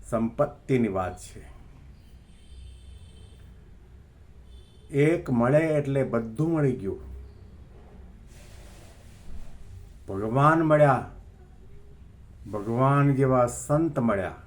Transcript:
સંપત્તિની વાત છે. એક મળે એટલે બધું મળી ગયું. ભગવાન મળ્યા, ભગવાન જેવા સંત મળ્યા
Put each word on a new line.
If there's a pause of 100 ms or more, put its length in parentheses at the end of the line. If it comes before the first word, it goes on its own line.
સંપત્તિની
વાત
છે. (3750)
એક (160)
મળે (160)
એટલે (100)
બધું
મળી
ગયું. (3000)
ભગવાન
મળ્યા, (1500)
ભગવાન (100)
જેવા
સંત (140)
મળ્યા